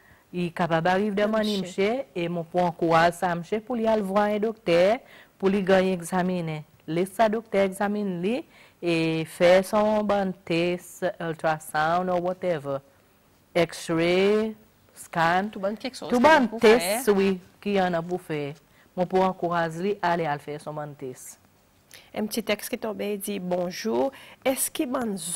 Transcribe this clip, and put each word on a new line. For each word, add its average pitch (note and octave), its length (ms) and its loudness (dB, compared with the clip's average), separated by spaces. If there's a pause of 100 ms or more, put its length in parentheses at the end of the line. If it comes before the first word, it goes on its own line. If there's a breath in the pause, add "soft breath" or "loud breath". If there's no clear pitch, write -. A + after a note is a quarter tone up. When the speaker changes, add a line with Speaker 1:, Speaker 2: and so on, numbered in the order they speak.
(320 soft breath)
Speaker 1:
il F3 140 -4
est E3 40 -6
capable E3 340 0
d'arriver F#3+ 280 2
devant G#3 260 0
Speaker 2:
Monsieur. G#3 220 0
Speaker 1:
monsieur, F#3+ 320 -2 (220)
et E3+ 140 -4
mon, F3 140 -4
pour F3 200 0
encourager E3+ 500 4
ça, F3 220 -2
monsieur, E3+ 260 -4
pour B3 160 -6
lui A3 100 -2
aller A3 160 2
voir G3 220 0
un G#3 140 0
docteur, G3+ 600 2 (400 loud breath)
pour F#3+ 100 2
lui G3+ 140 2
gagner F#3+ 300 4
examiner. F3 720 -2 (220)
Laisse F3 260 -2
ça, A3+ 160 2
docteur G#3 360 0
examiner G3+ 560 -2
lui, A#3 240 -2 (380 loud breath)
et D#3+ 420 0
faire F#3 400 4
son G#3+ 380 2
bon G3 320 0 (100)
test, F3 600 -2 (140)
ultrasound E3 920 -2
ou F3 160 0
whatever. D#3+ 520 -4 (760 soft breath)
X-ray, F#3 1000 0 (360)
scan. F3 600 0
Speaker 2:
Tout G#3 80 -12
bon G#3 160 -4
quelque - 200 -10
chose - 120 -10
Speaker 1:
Tout A#3+ 100 2
Speaker 2:
qu'il B3 80 6
Speaker 1:
bon D4 220 6
Speaker 2:
faut A3 100 -8
Speaker 1:
test, A3+ 460 4
Speaker 2:
faire. G#3 120 4
Speaker 1:
oui, G3 220 2 (220)
qu'il G#3 140 -2
y F#3+ 60 4
en F3+ 140 2
a E3 80 -2
pour F3+ 180 -6
faire. D3 340 -6 (420 soft breath)
Mon, F3+ 100 0
pour F#3+ 180 2
encourager E3+ 580 -2
lui, G3+ 200 -2
aller E3+ 240 0
à C#3+ 120 -4
faire D3 220 -10
son D3+ 140 -12
bon D3 200 -10
test. - 440 -16 (720 loud breath)
Speaker 2:
Un G#3+ 140 -6
petit G#3+ 160 -6
texte - 260 -4
qui A3+ 100 -6
tombe, G#3 220 -8
il G3+ 200 -6
dit, « G3+ 180 -8
Bonjour, F3+ 720 -2 (340 loud breath)
est-ce C4 240 -2
que - 160 -4
bon A#3+ 320 -4 (200)